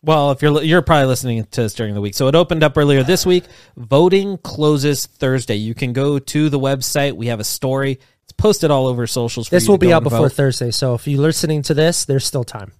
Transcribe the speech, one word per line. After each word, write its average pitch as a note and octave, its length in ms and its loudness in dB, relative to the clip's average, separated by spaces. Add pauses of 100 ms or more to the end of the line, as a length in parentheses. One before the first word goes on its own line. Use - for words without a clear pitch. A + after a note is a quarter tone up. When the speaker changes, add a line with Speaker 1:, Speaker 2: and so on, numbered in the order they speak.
Speaker 1:
Well, D3+ 280 2
if C3 100 -4
you're D3 80 4
li-, D3 160 0
you're D#3+ 160 4
probably C#3+ 240 4
listening B2 460 -2
to A#2+ 120 -2
us G#2 100 -6
during G#2+ 200 -6
the G#2 60 -4
week. G2+ 140 -6
So C3+ 120 0
it C#3 80 2
opened E3 300 2
up D3 120 2
earlier C#3+ 280 2
this F3 200 0
week. F3+ 200 2 (320)
Voting F3+ 600 2
closes D3 680 -2
Thursday. C3 480 -2
You A2 200 -4
can B2 180 -6
go C#3 260 -2
to D3+ 300 -2
the C#3+ 100 -2
website. C3+ 540 -2
We A2+ 160 -6
have A#2 100 -4
a G#2+ 60 -8
story. C3+ 560 -4 (240)
It's - 80 -20
posted G3 380 0
all C3 180 2
over A#2+ 180 -2
socials A#2+ 420 -4
for - 60 -4
Speaker 2:
This C3+ 120 4
Speaker 1:
you G#3 40 2
Speaker 2:
will G3 80 6
Speaker 1:
to - 20 0
Speaker 2:
be F#3 80 4
Speaker 1:
go E3+ 60 6
Speaker 2:
out D#3+ 40 4
Speaker 1:
and D3+ 60 -2
Speaker 2:
before B2+ 240 2
Speaker 1:
vote. C3 40 -2
Speaker 2:
Thursday, B2+ 400 -2
so B2+ 220 -2
if - 120 -6
you're C#3+ 140 0
listening D#3 420 0
to D3+ 120 -2
this, D#3+ 300 0
there's C3+ 220 0
still B2+ 180 -4
time. G2+ 360 -14